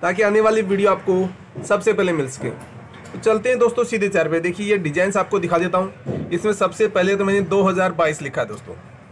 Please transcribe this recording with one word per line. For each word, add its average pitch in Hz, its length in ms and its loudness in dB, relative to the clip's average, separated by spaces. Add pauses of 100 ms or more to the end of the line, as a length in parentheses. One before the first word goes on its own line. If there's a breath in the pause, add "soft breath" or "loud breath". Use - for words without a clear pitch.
ताकि 185 200 0
आने 208 180 4
वाली 220 220 4
वीडियो 196 280 2
आपको 185 720 -2
सबसे 202 280 2
पहले 180 200 2
मिल 147 160 -2
सके। 127 200 -8
तो - 680 -16
चलते 220 300 0
हैं 254 100 2
दोस्तों 240 260 2
सीधे 208 240 -2
चार 170 200 2
पे। 165 120 0
देखिए 180 260 -4
ये 208 120 2
डिजाइन्स 180 380 0
आपको 196 220 0
दिखा 170 200 0
देता 180 200 0
हूँ। - 540 -6
इसमें 190 200 -2
सबसे 196 360 0
पहले 196 280 2
तो 202 80 0
मैंने 196 180 2
दो 190 200 0
हज़ार 185 300 2
बाईस 160 300 0
लिखा 139 180 -4
है 113 80 -2
दोस्तों, - 260 -14 (380)